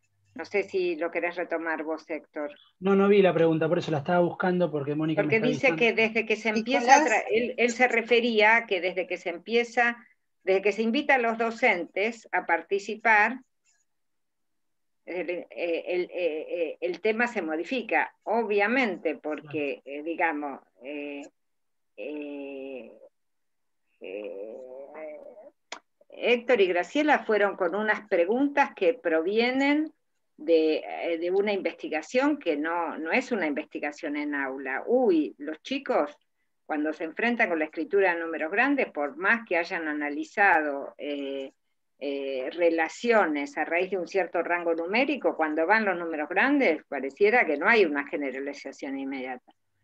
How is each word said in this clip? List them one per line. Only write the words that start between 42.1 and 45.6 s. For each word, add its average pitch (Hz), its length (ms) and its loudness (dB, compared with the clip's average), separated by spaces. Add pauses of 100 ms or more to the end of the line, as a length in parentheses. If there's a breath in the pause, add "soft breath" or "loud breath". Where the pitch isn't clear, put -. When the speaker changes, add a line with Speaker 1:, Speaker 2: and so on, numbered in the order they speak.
Speaker 1:
relaciones 165 1080 2
a 151 40 0
raíz 175 280 0
de 202 80 -2
un 170 80 -4
cierto 175 340 0
rango 170 320 0
numérico, 196 640 0
cuando 160 300 0